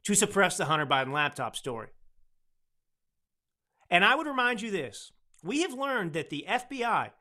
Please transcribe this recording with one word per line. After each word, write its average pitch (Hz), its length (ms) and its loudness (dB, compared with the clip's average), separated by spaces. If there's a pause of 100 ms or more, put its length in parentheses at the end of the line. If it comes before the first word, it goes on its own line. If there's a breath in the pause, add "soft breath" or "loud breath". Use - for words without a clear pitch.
to 202 120 0
suppress 196 420 2
the 170 80 0
Hunter 151 200 2
Biden 135 280 0
laptop 143 420 -2
story. 113 340 -8 (2000)
And 180 140 6
I 233 120 6
would 311 120 -2
remind 247 340 0
you 226 100 -6
this. 147 400 -6 (320)
We 247 180 -2
have 349 120 -2
learned 247 400 -2
that 156 160 -6
the 151 180 -8
F 208 220 -4
B 262 140 -6
I 165 380 -2